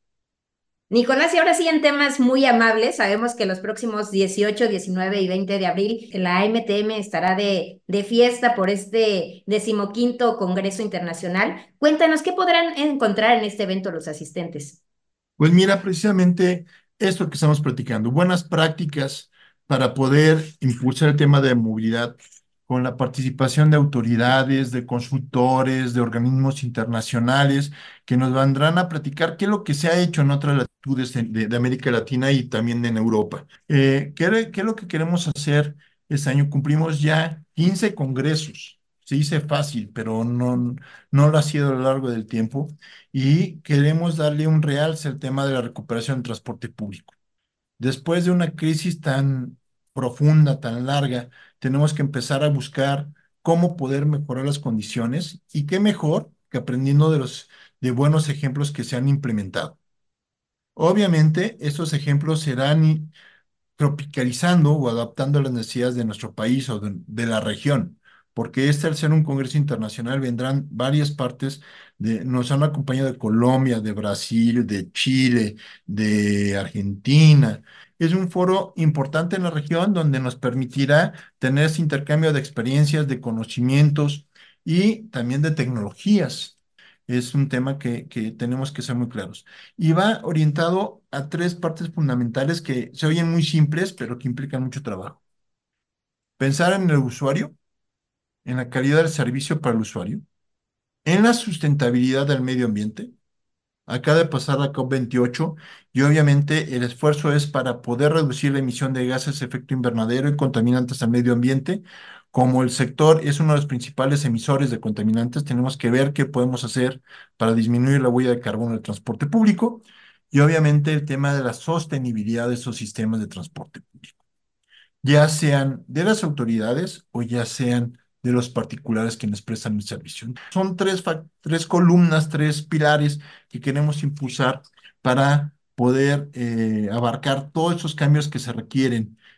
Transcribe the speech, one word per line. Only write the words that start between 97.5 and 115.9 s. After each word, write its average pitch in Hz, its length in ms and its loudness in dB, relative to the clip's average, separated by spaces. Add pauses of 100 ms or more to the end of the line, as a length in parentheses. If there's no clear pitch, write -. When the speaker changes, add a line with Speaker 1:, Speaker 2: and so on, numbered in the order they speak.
Speaker 2:
en 127 120 -4
la 123 120 -6
calidad 139 280 2
del 165 120 4
servicio 135 520 -2
para 120 140 0
el 110 60 0
usuario, 101 400 -8 (840)
en 180 160 4
la 233 140 6
sustentabilidad 139 920 0
del 135 160 0
medio 127 240 -2
ambiente. 107 460 -4 (760)
Acaba 156 320 2
de 165 60 4
pasar 135 340 -2
la 143 120 -2
cop 131 200 -4
veintiocho 127 640 -2 (360)
y 127 120 0
obviamente 143 760 4
el 123 60 -2
esfuerzo 147 500 0
es 147 140 0
para 127 340 -4
poder 135 320 0
reducir 143 400 0
la 139 60 -2
emisión 131 340 -4
de 127 120 -2
gases 131 340 -4
de 127 80 -8
efecto 127 260 -8
invernadero 123 560 0
y 143 80 0
contaminantes 123 640 0
al 113 60 0
medio 120 240 2
ambiente. 135 480 0 (480)
Como 127 340 2
el 123 60 0
sector 151 540 4
es 143 180 0
uno 156 120 4
de 147 40 4
los 147 80 0
principales 139 580 -2
emisores 131 460 0
de 113 100 -4
contaminantes, 110 640 0
tenemos 127 340 -2
que 120 120 0
ver 135 240 2